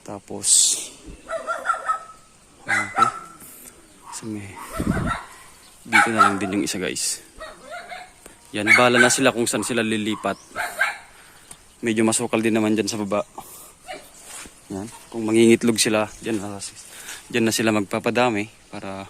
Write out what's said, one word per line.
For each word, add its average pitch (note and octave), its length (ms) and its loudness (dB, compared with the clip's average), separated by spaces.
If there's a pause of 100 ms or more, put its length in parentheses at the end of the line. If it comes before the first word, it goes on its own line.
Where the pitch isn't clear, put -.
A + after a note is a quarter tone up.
Tapos, G2+ 460 -8 (2250)
okay. - 420 2 (1080)
So, - 80 -12
may, G#2 320 -10 (1300)
dito A#2 240 4
na A2 160 6
lang G2 160 2
din G2+ 160 0
yung E2+ 80 0
isa, F2+ 160 -4
guys. - 400 -4 (1400)
Yan, G2+ 160 4
bala B2 240 6
na B2 160 4
sila C3 160 4
kung A#2 160 0
saan A2 160 -2
sila A2+ 240 -2
lilipat. A2 560 -2 (1400)
Medyo A2+ 160 2
masukal A2+ 400 2
din A2 160 2
naman A2 160 2
dyan G#2 160 0
sa A2+ 80 -6
baba. G#2 240 -2 (1500)
Yan, G2 160 -8 (240)
kung A2+ 160 -2
mangingitlog A2+ 480 6
sila, G#2+ 320 2 (160)
dyan A2 160 -4
na, G2+ 160 -10 (720)
dyan A#2 160 0
na A2 80 2
sila A2 160 2
magpapadami A2 800 0 (240)
para G2 360 -10